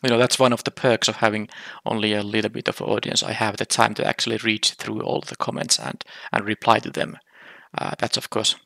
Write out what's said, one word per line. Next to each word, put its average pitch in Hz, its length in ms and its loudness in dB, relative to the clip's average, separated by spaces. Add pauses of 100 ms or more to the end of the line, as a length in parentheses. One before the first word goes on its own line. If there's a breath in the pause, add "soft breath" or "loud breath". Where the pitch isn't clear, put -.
You 131 80 2
know, 117 80 4
that's 127 200 4
one 127 140 6
of 117 120 -4
the - 60 0
perks - 380 2
of 110 80 -2
having 107 320 2 (360 loud breath)
only 107 280 0
a 104 100 0
little 104 280 0
bit - 180 -2
of - 120 -4
audience. - 420 0
I - 100 -2
have 107 240 0
the 104 100 -2
time 113 280 2
to - 120 -2
actually - 320 0
read 107 260 0
through - 360 -2
all - 200 0
the - 160 -10
comments - 420 0
and, - 260 -8 (280 loud breath)
and 104 120 0
reply 107 360 4
to - 100 -8
them. - 280 -4 (580 loud breath)
Uh, - 220 -4
that's, - 180 -2
of - 140 -4
course - 360 0